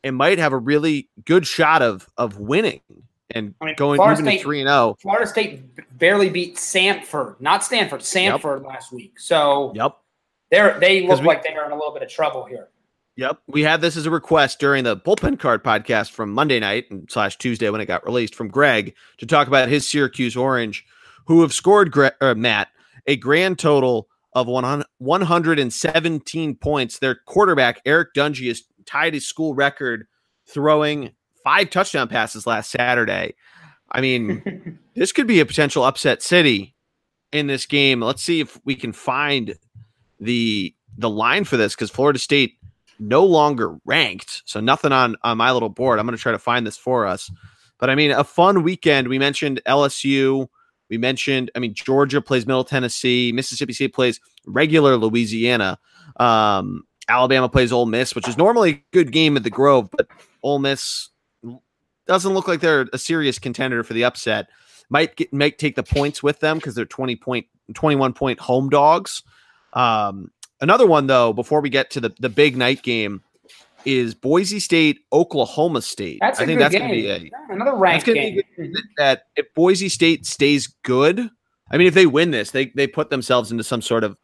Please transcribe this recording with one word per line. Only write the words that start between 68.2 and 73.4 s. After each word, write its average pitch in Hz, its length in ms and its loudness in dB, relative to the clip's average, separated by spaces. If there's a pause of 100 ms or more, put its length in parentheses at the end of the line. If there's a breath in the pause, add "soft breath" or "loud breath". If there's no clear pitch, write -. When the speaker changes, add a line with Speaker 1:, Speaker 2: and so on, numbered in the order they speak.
Speaker 1:
home 135 300 0
dogs. 151 540 2 (500 soft breath)
Um, 107 580 -2 (300)
another 214 240 4
one, 151 220 4
though, 123 260 4
before 123 260 -2
we 143 100 -4
get 135 220 -2
to 143 80 -8
the, 117 200 -4
the 123 100 -4
big 139 260 2
night 131 280 -2
game, 107 400 -4 (640 soft breath)